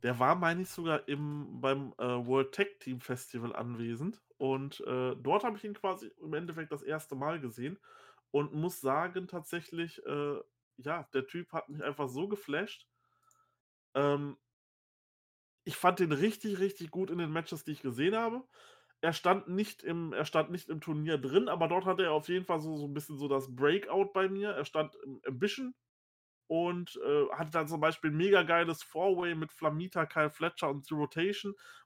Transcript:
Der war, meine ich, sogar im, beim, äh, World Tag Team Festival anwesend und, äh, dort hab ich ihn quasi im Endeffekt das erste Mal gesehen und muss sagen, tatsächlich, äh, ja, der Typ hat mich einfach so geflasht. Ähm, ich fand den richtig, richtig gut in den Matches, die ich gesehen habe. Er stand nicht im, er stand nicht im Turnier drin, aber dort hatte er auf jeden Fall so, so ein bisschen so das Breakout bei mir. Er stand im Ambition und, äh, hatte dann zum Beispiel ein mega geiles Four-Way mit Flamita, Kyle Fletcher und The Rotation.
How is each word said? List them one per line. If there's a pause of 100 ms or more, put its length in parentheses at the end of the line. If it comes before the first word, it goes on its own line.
Der
war,
meine
ich,
sogar
im,
beim,
äh,
World
Tag
Team
Festival
anwesend (160)
und,
äh,
dort
hab
ich
ihn
quasi (120)
im
Endeffekt
das
erste
Mal
gesehen (540)
und
muss
sagen,
tatsächlich,
äh, (400)
ja, (100)
der
Typ
hat
mich
einfach
so
geflasht. (1040)
Ähm, (1300)
ich
fand
den
richtig,
richtig
gut
in
den
Matches,
die
ich
gesehen
habe. (560)
Er
stand
nicht
im,
er
stand
nicht
im
Turnier
drin,
aber
dort
hatte
er
auf
jeden
Fall
so,
so
ein
bisschen
so
das
Breakout
bei
mir.
Er
stand
im
Ambition (720)
und,
äh,
hatte
dann
zum
Beispiel
ein
mega
geiles
Four-Way
mit
Flamita,
Kyle
Fletcher
und
The
Rotation. (320)